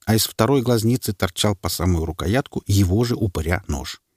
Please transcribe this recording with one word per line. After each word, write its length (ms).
а 100
из 120
второй 340
глазницы 520
торчал 420
по 120
самую 380
рукоятку 640
его 360
же 120
упыря 520
нож. 340